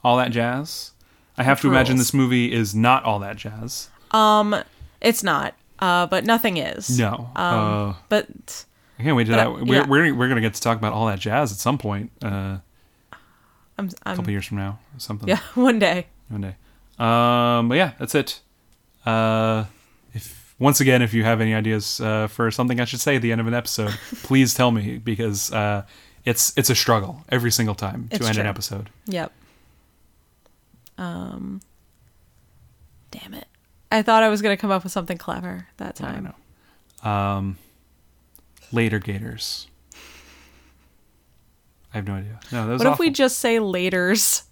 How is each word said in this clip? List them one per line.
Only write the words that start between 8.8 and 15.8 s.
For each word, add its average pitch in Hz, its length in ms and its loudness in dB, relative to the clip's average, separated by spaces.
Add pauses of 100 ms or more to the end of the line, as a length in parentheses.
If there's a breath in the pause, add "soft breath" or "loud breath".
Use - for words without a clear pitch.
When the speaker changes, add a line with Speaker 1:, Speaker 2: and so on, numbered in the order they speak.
Speaker 1:
I 117 40 -6
can't 143 140 2
wait 117 80 4
to 110 60 0
Speaker 2:
but 113 60 4
Speaker 1:
that. 113 100 4
Speaker 2:
I, - 20 0
Speaker 1:
We're, 120 160 -6 (160)
Speaker 2:
yeah. 143 60 2
Speaker 1:
we're, 143 280 4
we're 123 140 2
gonna 123 100 2
get 110 140 0
to - 80 -10
talk 117 160 2
about 107 160 -2
All 110 140 0
That 98 120 -2
Jazz 110 320 0
at 95 60 -10
some 135 200 0
point. 104 340 -6 (120)
Uh, 98 360 -4 (1160 soft breath)
Speaker 2:
I'm, 196 120 -6 (160)
I'm 190 80 -6
Speaker 1:
a - 20 -6
couple 180 160 -4
years - 140 -4
from - 120 -8
now, 98 220 -6 (160)
or 123 40 -20
something. 107 280 -8
Speaker 2:
Yeah, 185 200 2
<laughs> - 80 -18
one 247 240 4
day. 180 260 2 (240)